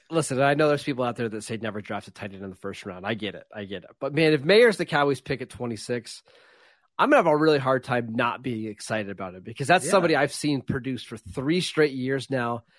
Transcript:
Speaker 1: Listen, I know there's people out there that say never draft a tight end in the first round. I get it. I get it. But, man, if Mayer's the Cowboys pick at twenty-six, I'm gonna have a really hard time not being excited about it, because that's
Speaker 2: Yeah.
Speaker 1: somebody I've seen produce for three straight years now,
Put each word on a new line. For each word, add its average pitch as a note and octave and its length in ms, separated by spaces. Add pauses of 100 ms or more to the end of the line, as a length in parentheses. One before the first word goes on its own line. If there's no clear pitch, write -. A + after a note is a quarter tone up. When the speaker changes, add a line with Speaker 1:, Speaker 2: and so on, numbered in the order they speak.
(100)
Speaker 1:
Listen, D3 300
I C#3 120
know D3+ 160
there's D3 160
people B2+ 180
out A#2+ 140
there A#2 140
that G#2+ 120
say A2+ 140
never G#2+ 240
draft G2+ 280
a - 20
tight G2 240
end F#2+ 100
in F#2+ 60
the F#2 60
first - 280
round. F#2 220
I A2 80
get G2 200
it. D#2+ 180
I G#2 120
get F#2+ 200
it. - 140
But, C#3 160
man, D#3 200
if C3+ 100
Mayer's G#3+ 320
the E3+ 80
Cowboys C#3+ 380
pick C3+ 180
at B2 80
twenty-six, A#2+ 720 (760)
I'm A3+ 100
gonna D4 80
have G3+ 100
a D3+ 100
really D3+ 220
hard C3 260
time A#2 300
not A#2+ 280
being A2+ 240
excited G#2+ 440
about F#2 240
it, F#2 80
because A#2+ 240
that's F3 200
Speaker 2:
Yeah. - 60
Speaker 1:
somebody E3+ 220
I've C#3 180
seen D3 280
produce B2+ 420
for - 140
three D3 460
straight D3+ 320
years C3 340
now, A#2+ 360 (140)